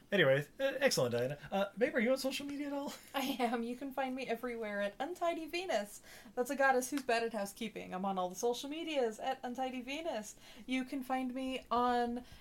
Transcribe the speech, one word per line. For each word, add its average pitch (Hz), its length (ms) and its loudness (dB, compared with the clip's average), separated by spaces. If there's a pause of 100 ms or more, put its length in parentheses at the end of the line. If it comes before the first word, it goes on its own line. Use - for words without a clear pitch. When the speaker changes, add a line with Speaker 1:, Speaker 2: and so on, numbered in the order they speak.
Speaker 1:
Anyway, 147 360 6 (160)
uh, 269 180 2
excellent, 151 320 4
Diana. 123 260 0 (140)
Uh, 196 140 2 (120)
babe, 277 160 2
are 285 60 2
you 226 120 4
on 269 60 4
social 262 280 -2
media 285 220 -6
at 277 60 -4
all? 285 200 -4 (200)
Speaker 2:
I 269 280 -2
am. 233 200 2
You 240 140 -4
can 269 160 -8
find 262 240 -2
me 262 140 -6
everywhere 226 520 -2
at 202 200 -2
Untidy 339 460 -2
Venus. 320 520 -2 (340)
That's 240 160 0
a 277 60 0
goddess 254 340 4
who's 277 120 -2
bad 233 220 2
at 226 100 -2
housekeeping. 202 600 -6
I'm 185 120 -4
on 196 120 0
all 180 120 0
the 185 60 -10
social 240 340 -2
medias 285 500 0
at 262 240 -2
Untidy 254 380 -4
Venus. 277 540 -4 (300)
You 262 200 0
can 262 180 -4
find 262 320 0
me 262 340 -4
on 240 520 2 (200)